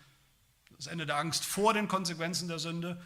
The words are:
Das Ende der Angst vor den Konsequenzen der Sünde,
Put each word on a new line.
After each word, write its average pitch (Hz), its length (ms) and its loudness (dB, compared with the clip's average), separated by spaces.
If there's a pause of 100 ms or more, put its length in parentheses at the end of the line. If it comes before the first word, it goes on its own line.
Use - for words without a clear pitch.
(760)
Das 135 100 -12
Ende 160 200 -6
der 147 100 2
Angst 151 280 0
vor 208 280 4
den 208 160 2
Konsequenzen 170 580 0
der 165 120 -4
Sünde, 170 480 -4